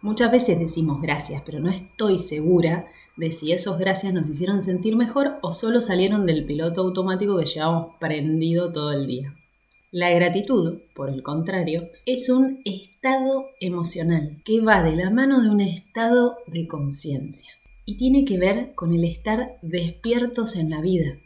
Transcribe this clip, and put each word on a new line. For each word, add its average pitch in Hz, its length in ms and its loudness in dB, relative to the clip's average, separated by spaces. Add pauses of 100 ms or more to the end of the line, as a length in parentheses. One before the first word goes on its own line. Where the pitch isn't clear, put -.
Muchas 220 280 2
veces 240 280 4
decimos 156 420 -2
gracias, 143 440 -4
pero 147 140 -10
no 170 100 -2
estoy 190 480 -2
segura 165 720 0 (300)
de 160 140 -4
si 156 200 -4
esos 185 260 0
gracias 190 360 0
nos 151 160 0
hicieron 180 340 -2
sentir 185 320 0
mejor 277 460 0
o 170 120 -4
solo 226 280 2
salieron 196 440 2
del 156 200 2
piloto 165 360 -2
automático 185 560 0
que 156 80 0
llevamos 160 540 -2
prendido 160 720 0
todo 147 220 -4
el 139 120 -2
día. 135 300 -8 (560)
La 175 180 0
gratitud, 175 720 2 (160)
por 139 140 -6
el 135 120 -6
contrario, 165 680 -4 (160)
es 254 240 0
un 262 340 2
estado 262 840 -2 (120)
emocional 170 880 -2
que 220 160 2
va 214 200 4
de 160 140 2
la 185 160 0
mano 262 300 4
de 214 80 4
un 208 100 4
estado 226 760 0 (100)
de 170 180 -6
conciencia - 840 -6 (340)
y 202 120 -8
tiene 269 260 4
que 196 140 0
ver 196 360 0
con 170 200 0
el 170 100 4
estar 214 580 -2
despiertos 220 920 -2
en 165 140 -2
la 156 120 -4
vida. 160 440 0